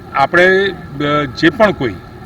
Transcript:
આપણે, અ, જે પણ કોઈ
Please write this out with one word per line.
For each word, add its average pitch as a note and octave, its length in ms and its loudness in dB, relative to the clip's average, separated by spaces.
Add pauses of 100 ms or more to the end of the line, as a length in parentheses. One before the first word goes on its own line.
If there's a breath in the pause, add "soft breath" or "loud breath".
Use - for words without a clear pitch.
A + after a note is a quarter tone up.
(140)
આપણે, F3+ 540 4
અ, F#3 60 -8 (640)
જે D#3+ 120 0
પણ G#3 220 2
કોઈ A#2+ 220 -4 (320)